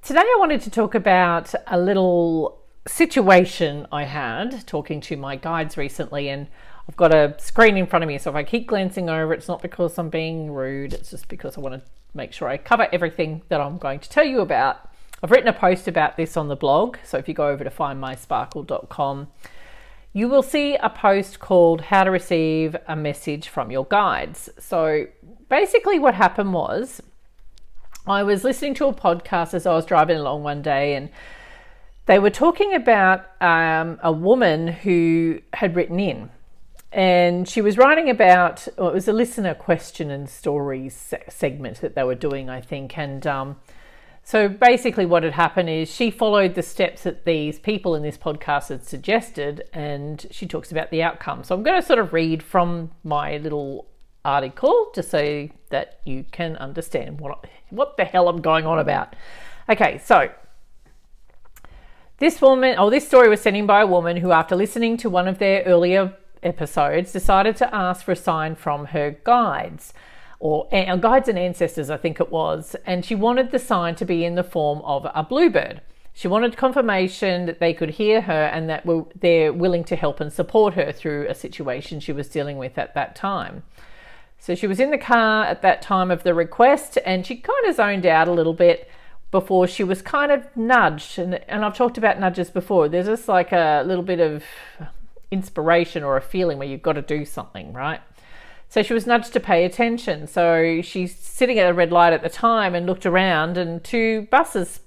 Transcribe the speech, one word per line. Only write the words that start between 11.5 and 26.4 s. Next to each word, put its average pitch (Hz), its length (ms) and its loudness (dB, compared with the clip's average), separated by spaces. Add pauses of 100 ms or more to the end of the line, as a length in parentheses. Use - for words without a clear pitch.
I - 20 -10
want 135 140 -8
to 135 80 -14 (320)
make 139 180 -10
sure - 160 -8
I 135 80 -4
cover 226 360 2
everything 160 560 -4
that 156 120 0
I'm 143 160 -6
going 143 220 -8
to - 100 -14
tell 302 160 2
you 262 160 0
about. 135 480 0 (340)
I've 175 100 2
written 254 160 6
a 208 40 2
post 180 340 2
about 160 300 0
this 160 180 -4
on 151 140 -2
the 143 80 -4
blog, 160 480 2
so - 140 -6
if - 100 -8
you 156 60 -6
go 147 140 0
over 143 160 -4
to - 60 -8
find 139 300 -6
my 131 140 -10
sparkle 135 480 -6
dot - 260 -8
com, 139 400 -6 (880)
you 220 120 0
will 269 160 4
see 285 320 0
a - 120 0
post 196 520 0
called 170 400 4
How 190 240 4
to 190 60 2
Receive 160 680 0 (100)
a 160 80 -8
Message 151 540 -8
from 120 240 -8
Your 131 120 -4
Guides. 170 640 -2 (120)
So 156 480 -2 (400)
basically 381 500 2
what 269 160 4
happened 190 380 0